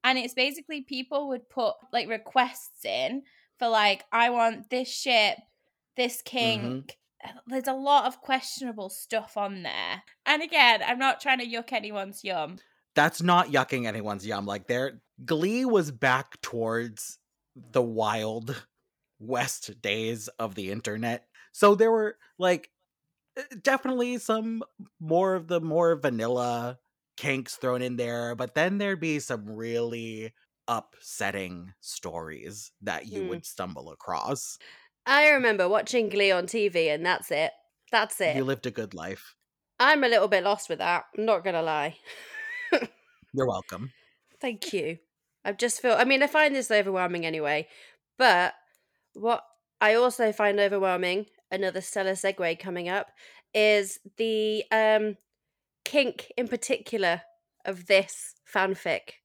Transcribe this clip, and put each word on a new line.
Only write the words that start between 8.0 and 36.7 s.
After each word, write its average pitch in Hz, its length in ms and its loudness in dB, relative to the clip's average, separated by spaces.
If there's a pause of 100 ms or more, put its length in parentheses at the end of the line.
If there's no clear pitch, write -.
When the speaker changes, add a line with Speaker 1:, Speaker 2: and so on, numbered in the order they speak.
Speaker 1:
of 254 140 -6
questionable 240 720 -6
stuff - 480 -8
on 196 240 -4
there. 95 400 -6 (240)
And 302 160 2
again, 269 440 6
I'm 247 120 0
not 269 220 2
trying 262 200 2
to 240 60 -6
yuck 233 260 -8
anyone's 208 500 -6
yum. 180 360 -6 (360)
Speaker 2:
That's 151 280 2
not 175 260 6
yucking 131 380 0
anyone's 104 400 -6
yum. 101 200 -4
Like, 101 220 -8
there, 127 320 -2 (240)
Glee 190 400 0
was 196 260 2
back 131 520 0
towards 113 760 -4 (380)
the 123 260 0
wild 110 840 -2 (520)
west 120 640 -6
days 110 480 -4 (100)
of 107 160 -6
the 95 160 -8
internet. 113 540 -4 (280)
So 202 220 6
there 220 160 4
were, 220 280 -2 (200)
like, 180 320 0 (680)
eh, 381 40 -12 (200)
definitely 254 560 0
some 226 440 -2 (380)
more 175 340 4
of 165 140 -6
the 170 120 0
more 165 360 4
vanilla 123 840 -2 (380)
kinks 135 400 -4
thrown 127 260 -2
in 123 140 -4
there, 120 380 -4
but 123 200 -8
then 180 240 0
there'd 196 220 -4
be 156 200 -2
some 110 280 -8
really 113 840 -6 (360)
upsetting 95 1120 -6
stories 82 920 -12 (100)
that 92 240 -6
you 202 160 -8
Speaker 3:
Hmm. 185 60 -6
Speaker 2:
would 180 180 -8
stumble 82 440 -10
across. 87 680 -6 (480)
Speaker 3:
I 285 240 6
remember 220 380 4
watching 220 420 2
Glee 202 220 4
on 180 140 0
T 208 220 0
V, 170 220 2